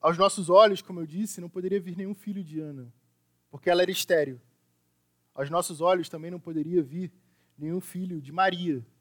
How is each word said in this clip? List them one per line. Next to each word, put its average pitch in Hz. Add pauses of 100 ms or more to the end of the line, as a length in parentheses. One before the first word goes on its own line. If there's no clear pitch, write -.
Aos 165
nossos 190
olhos, 196
como 180
eu 160
disse, 185
não 175
poderia 185
vir 175
nenhum 196
filho 196
de 156
Ana, 139 (560)
porque 147
ela 175
era 180
estéril. 151 (960)
Aos 139
nossos 170
olhos 175
também 165
não 180
poderia 160
vir 160 (480)
nenhum 160
filho 180
de 131
Maria 175 (160)